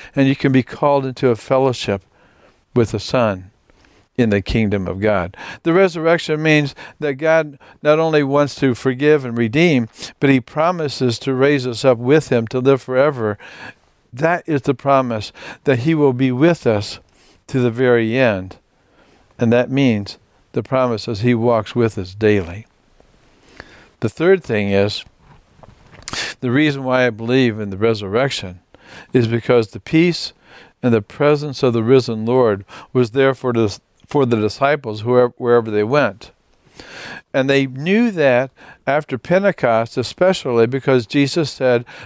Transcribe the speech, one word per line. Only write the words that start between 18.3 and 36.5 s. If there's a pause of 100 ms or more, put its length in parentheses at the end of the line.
And
that
means (340)
the
promise
is
he
walks
with
us
daily. (1300)
The
third
thing
is, (1400)
the
reason
why
I
believe
in
the
resurrection (540)
is
because
the
peace (500)
and
the
presence
of
the
risen
Lord (260)
was
there
for
the (300)
for
the
disciples
whoever,
wherever
they
went. (1040)